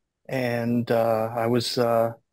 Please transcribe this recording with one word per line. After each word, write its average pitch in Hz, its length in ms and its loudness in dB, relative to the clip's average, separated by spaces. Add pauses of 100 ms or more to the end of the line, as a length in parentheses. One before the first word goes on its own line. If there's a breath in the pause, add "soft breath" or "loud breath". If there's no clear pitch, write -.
(280)
And, 120 640 -2
uh, 113 460 2
I 113 100 -2
was, 120 320 0
uh, 117 360 2 (200)